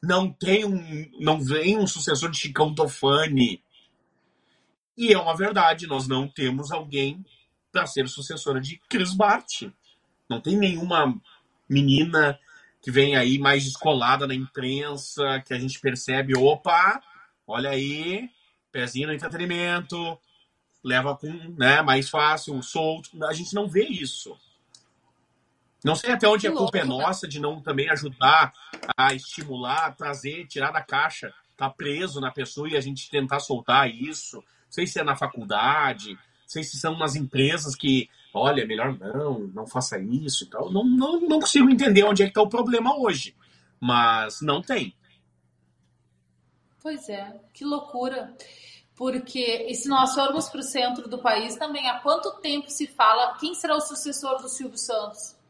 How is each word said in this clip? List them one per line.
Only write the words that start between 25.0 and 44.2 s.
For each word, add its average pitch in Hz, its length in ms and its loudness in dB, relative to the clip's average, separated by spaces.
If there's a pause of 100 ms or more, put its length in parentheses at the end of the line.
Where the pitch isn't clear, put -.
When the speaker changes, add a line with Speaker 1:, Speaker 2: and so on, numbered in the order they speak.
Speaker 1:
Não 151 120 2
sei 240 160 -2
até 220 160 4
onde 208 140 6
Speaker 2:
Que 214 60 0
Speaker 1:
a 311 100 0
culpa 196 220 0
é 165 40 0
Speaker 2:
louco, 131 160 -4
né? 139 60 0
Speaker 1:
nossa 185 220 -2
de 147 120 -8
não 147 220 -4
também 143 280 -2
ajudar 143 640 4 (460)
a 135 160 4
estimular, 139 840 -6
trazer, 147 520 -10
tirar 143 240 -4
da 156 100 -2
caixa, 139 520 -2 (220)
tá 131 140 -2
preso 147 500 -6
na 131 120 -4
pessoa 143 380 -8
e 156 80 -4
a 139 40 0
gente 135 280 -10
tentar 139 300 -2
soltar 131 500 2
isso. 123 480 -10
Não - 340 -20
sei 180 160 -4
se 180 120 -6
é 160 40 0
na 143 120 0
faculdade, 117 1000 -2
não 95 60 -18 (280)
sei 160 160 -8
se 139 160 -12
são 160 180 -4
nas 156 180 -2
empresas 143 600 0
que, 131 340 0 (240)
"Olha, 127 320 2
melhor 110 320 2
não, 117 420 -4
não 101 280 -10
faça 127 320 -4
isso 127 440 -2
e - 40 -14
tal." - 240 -6
Não, 196 120 2
não, 262 380 4
não 311 180 4
consigo 277 300 6
entender 233 340 6
onde 202 200 6
é 196 40 4
que 196 60 -6
tá 214 80 4
o 208 80 4
problema 240 480 2
hoje, 196 380 -2 (440)
mas 117 640 2